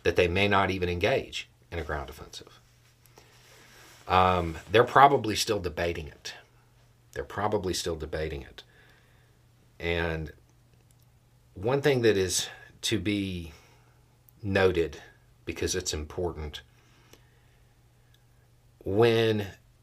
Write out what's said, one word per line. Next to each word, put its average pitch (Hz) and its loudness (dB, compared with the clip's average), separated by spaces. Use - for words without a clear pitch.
that 85 2
they 90 4
may 98 2
not 98 2
even 90 -2
engage 90 -4
in 85 -8
a 78 -6
ground 71 -6
offensive. - -20
Um, 90 2
they're 117 6
probably 131 6
still 101 -2
debating 85 -4
it. - -16
They're 64 -8
probably 101 -2
still 82 -6
debating 76 -8
it. - -20
And 82 -4
one 123 -2
thing 135 2
that 104 6
is 92 -2
to 107 -2
be 92 -6
noted, 92 2
because 85 -4
it's 90 -4
important, 78 -8
when 110 2